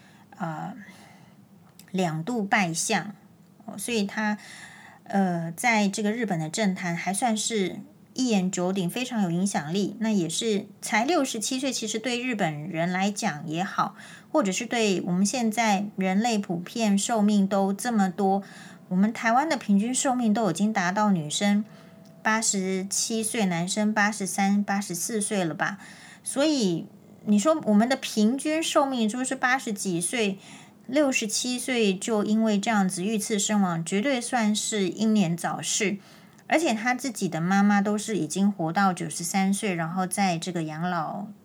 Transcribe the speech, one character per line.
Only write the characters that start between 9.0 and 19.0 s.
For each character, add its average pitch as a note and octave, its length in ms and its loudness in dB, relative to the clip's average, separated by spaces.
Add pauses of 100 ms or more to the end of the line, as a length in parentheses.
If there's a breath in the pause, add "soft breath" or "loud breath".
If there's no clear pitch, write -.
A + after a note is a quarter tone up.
常 A3+ 180 -2
有 F3+ 80 2
影 F3+ 160 2
响 E3 280 -4
力。 G3 260 -2
那 A3 120 0
也 F3 180 2
是 G#3+ 380 -2 (140)
才 A3 240 0
六 D#4 180 2
十 B3 160 -4
七 C4 200 -4
岁， C4 120 -2
其 A3 160 -4
实 G#3+ 120 -4
对 A#3+ 220 -2
日 B3+ 120 -2
本 D#3+ 360 -2
人 E3+ 220 -2
来 F#3+ 200 0
讲 E3 360 -4
也 D#3+ 160 -4
好， - 320 -2 (360 loud breath)
或 D4+ 100 4
者 G3 100 0
是 A#3 140 -4
对 A3 400 2
我 F3+ 60 -2
们 F#3 140 4
现 A3+ 260 0
在 G#3 340 2 (120)
人 F#3+ 220 2
类 A#3 180 2
普 F#3 200 -2
遍 G3+ 400 0
寿 A3 240 0
命 G#3 260 6
都 G3 260 2
这 A#3+ 180 -4
么 G3 200 2
多， G3 320 2 (460 loud breath)
我 F#3 60 0
们 G#3 160 4